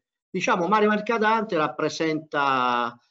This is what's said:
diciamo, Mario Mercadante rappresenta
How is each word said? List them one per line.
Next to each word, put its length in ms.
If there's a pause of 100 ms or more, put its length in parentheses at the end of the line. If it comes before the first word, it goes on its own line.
(300)
diciamo, 380
Mario 200
Mercadante 680
rappresenta 1400 (120)